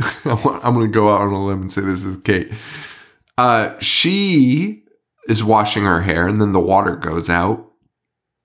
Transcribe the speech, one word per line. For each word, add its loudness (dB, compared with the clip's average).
<laughs> -12
I'm 0
gonna 2
go 2
out 2
on 0
a -2
limb -4
and -8
say -4
this -2
is -6
Kate. -2
Uh, 2
she 0
is 0
washing 2
her 2
hair, 0
and 0
then 2
the 4
water 2
goes -6
out. 0